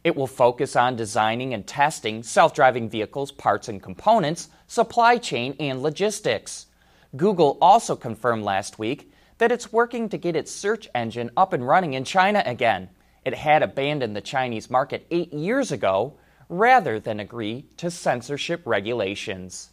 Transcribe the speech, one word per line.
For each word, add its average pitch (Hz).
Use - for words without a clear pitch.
It 170
will 135
focus 127
on 127
designing 113
and 98
testing 117
self-driving 131
vehicles, 120
parts -
and 101
components, 170
supply 233
chain, 131
and 131
logistics. 156
Google 170
also 185
confirmed 113
last 101
week 117
that 233
it's 240
working 233
to 180
get 165
its -
search 214
engine 117
up 190
and 127
running 156
in 131
China 196
again. 113
It 131
had 151
abandoned 131
the 101
Chinese 123
market 127
eight 170
years 190
ago 104
rather 180
than 107
agree 113
to 175
censorship 143
regulations. 101